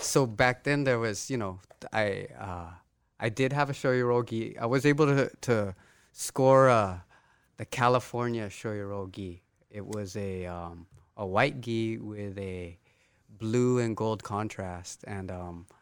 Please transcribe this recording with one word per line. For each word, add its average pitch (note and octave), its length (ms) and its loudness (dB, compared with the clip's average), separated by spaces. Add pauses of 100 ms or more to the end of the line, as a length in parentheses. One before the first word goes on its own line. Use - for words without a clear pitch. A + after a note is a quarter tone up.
so - 240 4
back B2 400 2
then C#3+ 200 2
there B2 140 4
was, A2+ 320 -4
you C3+ 60 0
know, F#2+ 240 -4 (320)
I, G2+ 340 0 (120)
uh, F2+ 320 -8 (480)
I A2 100 0
did B2+ 240 0
have C#3+ 160 2
a C#3 60 -4
show-your-roll B2 480 2
gi. A2 360 -6
I A#2 60 -4
was B2+ 220 2
able D3 200 6
to, C#3 240 4 (120)
to G#2 320 0 (380)
score, C3 580 6
uh, G2+ 280 4 (600)
the A2 80 -8
California A#2+ 840 0
show-your-roll G2+ 600 -8
gi. F#2 340 -10 (280)
It G2+ 160 -12
was G#2 300 -8
a, F#2+ 300 -6
um, E2+ 400 -10 (320)
a G#2 80 -6
white B2+ 340 0
gi A2+ 380 -2
with G#2 400 -8
a F2+ 400 -8 (500)
blue A#2+ 520 2
and A2+ 140 0
gold A2 280 -2
contrast, G2 840 -8
and, G2 240 -8
um, F2 360 -10 (160)